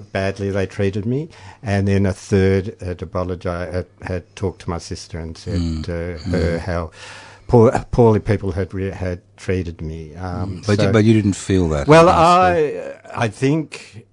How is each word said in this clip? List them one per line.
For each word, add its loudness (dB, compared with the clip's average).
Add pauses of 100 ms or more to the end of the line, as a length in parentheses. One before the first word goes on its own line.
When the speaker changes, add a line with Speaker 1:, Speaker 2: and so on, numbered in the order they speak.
(140)
Speaker 1:
badly -4
they -2
treated -2
me, -4 (340)
and 0
then 2
a 0
third 0
had -8
apologi-, -6
had, -4 (160)
had -8
talked -6
to -8
my -4
sister -12
and -12
said -4
Speaker 2:
Mm. -4
Speaker 1:
to -8 (380)
her 0
Speaker 2:
Mm. -6
Speaker 1:
how -6 (560)
poor, 8 (220)
poorly 4
people -4
had -6
re-, -6
had -8 (140)
treated -6
me. -12
Um, -8
Speaker 2:
But 2
Speaker 1:
so 2
Speaker 2:
you, 2
but 6
you 6
didn't 4
feel 0
that, -2
Speaker 1:
Well, 8
Speaker 2:
obviously. 4
Speaker 1:
I, -8
I 0
think -4